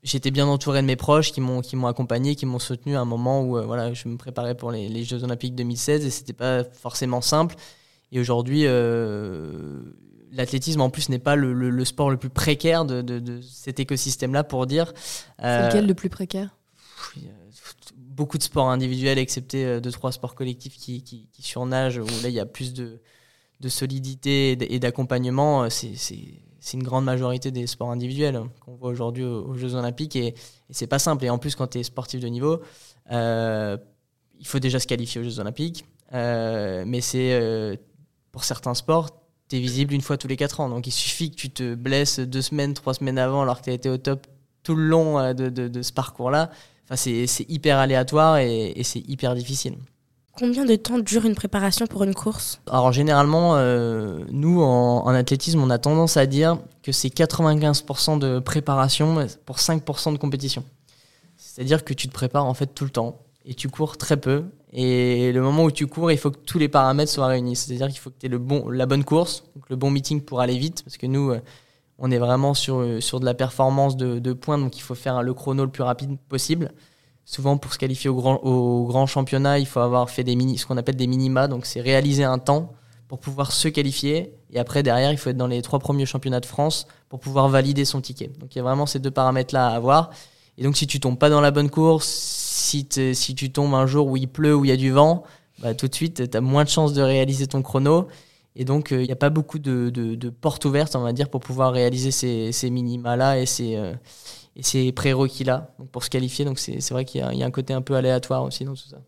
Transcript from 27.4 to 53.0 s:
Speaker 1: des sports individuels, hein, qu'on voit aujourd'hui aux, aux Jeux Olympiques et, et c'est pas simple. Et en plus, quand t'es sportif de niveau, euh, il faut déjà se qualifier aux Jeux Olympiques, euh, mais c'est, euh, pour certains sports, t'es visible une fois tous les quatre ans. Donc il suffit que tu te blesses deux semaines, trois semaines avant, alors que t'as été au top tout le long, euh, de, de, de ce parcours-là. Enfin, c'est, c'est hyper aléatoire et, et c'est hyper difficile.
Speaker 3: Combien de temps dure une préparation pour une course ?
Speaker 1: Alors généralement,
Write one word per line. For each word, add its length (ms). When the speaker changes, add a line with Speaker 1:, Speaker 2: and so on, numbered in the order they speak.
Speaker 1:
des 160
sports 240
individuels, 440
hein, 140
qu'on 140
voit 140
aujourd'hui 340
aux, 240
aux 80
Jeux 200
Olympiques 400
et, 120
et 80
c'est 180
pas 120
simple. 260
Et 40
en 80
plus, 180
quand 120
t'es 160
sportif 380
de 60
niveau, 340
euh, 640
il 80
faut 120
déjà 200
se 80
qualifier 340
aux 20
Jeux 160
Olympiques, 460
euh, 760
mais 140
c'est, 320
euh, 420
pour 120
certains 320
sports, 340
t'es 100
visible 340
une 80
fois 160
tous 100
les 100
quatre 240
ans. 80
Donc 180
il 40
suffit 400
que 40
tu 140
te 260
blesses 440
deux 220
semaines, 320
trois 200
semaines 240
avant, 240
alors 180
que 60
t'as 80
été 160
au 80
top 280
tout 120
le 120
long, 320
euh, 140
de, 160
de, 180
de 140
ce 100
parcours-là. 580
Enfin, 100
c'est, 320
c'est 220
hyper 280
aléatoire 600
et, 340
et 120
c'est 240
hyper 280
difficile. 400
Speaker 3:
Combien 300
de 100
temps 220
dure 280
une 100
préparation 500
pour 180
une 120
course ? 520
Speaker 1:
Alors 240
généralement, 640